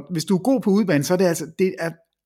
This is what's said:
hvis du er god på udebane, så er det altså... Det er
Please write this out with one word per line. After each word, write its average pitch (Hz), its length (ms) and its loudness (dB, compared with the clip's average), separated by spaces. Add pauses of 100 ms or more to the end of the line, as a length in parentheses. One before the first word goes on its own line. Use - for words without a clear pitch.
(120)
hvis 156 140 -4
du 190 120 2
er 175 40 -2
god 254 200 2
på 214 80 0
udebane, 190 340 2
så 185 100 0
er 180 40 2
det 190 80 2
altså... 170 200 0 (140)
Det 185 200 0
er 165 120 -4 (340)